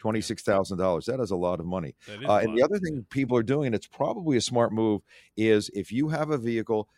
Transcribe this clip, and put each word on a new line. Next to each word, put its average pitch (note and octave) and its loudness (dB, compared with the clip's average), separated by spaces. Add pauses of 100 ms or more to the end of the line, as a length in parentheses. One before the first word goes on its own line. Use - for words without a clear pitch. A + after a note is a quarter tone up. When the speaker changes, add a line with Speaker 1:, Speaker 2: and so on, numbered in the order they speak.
Speaker 1:
Twenty-six A2 -4
thousand F#2+ 2
dollars. F2 0
That B2+ -2
is G#2+ -4
a F#2+ -2
lot F2 0
of E2 -8
money. F2+ -6 (120)
Speaker 2:
That G#2 -14
is - -4
Speaker 1:
Uh, G2+ 4
Speaker 2:
a G#2 6
Speaker 1:
and A2 2
Speaker 2:
lot. A2 -2
Speaker 1:
the A#2+ 6
other F#3+ 2
thing D#3 -6
people B2+ 0
are A#2 4
doing, C3 0
it's G2+ -2
probably D#3 0
a - 0
smart A#2 2
move, A2 2 (340)
is G#2+ 4
if G2+ -6
you C#3 0
have D3+ -2
a D3+ 0
vehicle A2+ -2